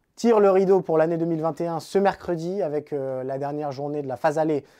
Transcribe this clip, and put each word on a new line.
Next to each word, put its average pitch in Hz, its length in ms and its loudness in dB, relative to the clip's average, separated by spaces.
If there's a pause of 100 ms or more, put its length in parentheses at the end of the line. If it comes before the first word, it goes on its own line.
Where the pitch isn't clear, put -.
(160)
tire 226 240 4
le 196 120 6
rideau 190 300 4
pour 160 160 0
l'année 165 200 2
deux 165 80 -2
mille 165 160 -2
vingt 160 200 -4
et 170 60 -2
un 165 120 -4
ce - 180 -4
mercredi 180 640 -2
avec, 147 320 -4
euh, 135 300 -6
la 135 140 -6
dernière 143 340 -6
journée 143 300 -6
de 135 60 -8
la 127 100 -6
phase 156 200 0
aller 156 260 0 (160)